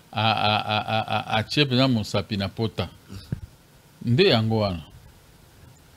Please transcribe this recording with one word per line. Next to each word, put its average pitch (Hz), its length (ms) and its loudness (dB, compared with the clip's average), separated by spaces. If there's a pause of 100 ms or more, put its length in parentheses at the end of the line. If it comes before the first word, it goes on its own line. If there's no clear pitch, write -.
(120)
a, 110 100 -4
a, 104 360 2
a, 107 200 -2
a, 110 220 -2
a, 107 200 -2
a, 110 180 -4
atie 143 280 0
pena 131 220 2
mosapi 107 500 -2
na 98 120 -2
pota. 104 400 -4 (1160)
Nde 123 180 4
yango 113 360 4
wana. 92 240 -2 (1120)